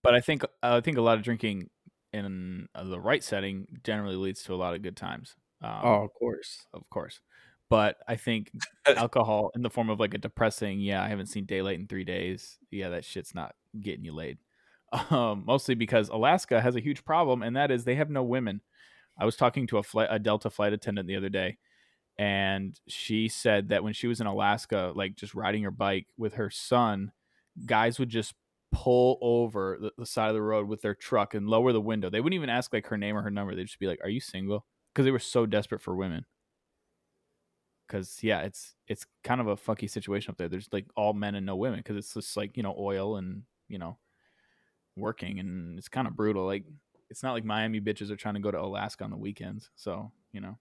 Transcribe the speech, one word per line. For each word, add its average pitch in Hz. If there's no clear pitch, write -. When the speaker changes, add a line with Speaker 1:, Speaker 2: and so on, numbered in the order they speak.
Speaker 1:
But 123
I 123
think, 147
I 120
think 151
a 117
lot 117
of 107
drinking 107
in, 92
uh, 80
the 92
right 110
setting 98
generally 104
leads 95
to 92
a 92
lot 90
of 92
good 98
times. -
Um, 113
Speaker 2:
Oh, 107
of -
course. -
Speaker 1:
of -
course. -
But 107
I 117
think 113
Speaker 3:
<laughs> -
Speaker 1:
alcohol 110
in 120
the 117
form 113
of, 107
like, 104
a 104
depressing, 104
"Yeah, 98
I 104
haven't 101
seen 101
daylight 95
in 101
three 95
days." 92
Yeah, 95
that 87
shit's -
not 82
getting 98
you 80
laid. 76
<laughs> -
Um, 113
mostly 131
because 113
Alaska 120
has 123
a 117
huge 143
problem, 147
and 117
that 143
is 120
they 127
have 151
no 135
women. 117
I 92
was 113
talking 123
to 113
a 98
flight, 110
a 110
Delta 107
flight 104
attendant 101
the 95
other 98
day, 95
and 98
she 110
said 104
that 101
when 107
she -
was 117
in 107
Alaska, 101
like, 98
just -
riding 107
her 98
bike 98
with 110
her 101
son, 107
guys 117
would 123
just 110
pull 123
over 113
the, 107
the 120
side 107
of 110
the 107
road 107
with 107
their 104
truck -
and 104
lower 120
the 110
window. 104
They 107
wouldn't 175
even 147
ask, 123
like, 110
her 107
name 104
or 98
her 101
number. 101
They'd 92
just -
be 95
like, 87
"Are 92
you 117
single?" 98
'Cause 139
they 135
were 123
so 120
desperate 104
for 90
women. 92
'Cause, 95
yeah, 92
it's, -
it's -
kind 127
of 110
a 101
fucky 104
situation 101
up -
there. 87
There's, 92
like, 98
all 107
men 101
and 98
no 98
women 113
'cause 104
it's -
just, -
like, 104
you 117
know, 98
oil 98
and, 95
you 101
know, 85
working, 98
and 90
it's -
kinda 127
brutal. 104
Like, 98
it's -
not 131
like 113
Miami 110
bitches 104
are 104
trying 104
to 101
go 101
to 82
Alaska 101
on 104
the 98
weekends. 101
So, 104
you 101
know. 98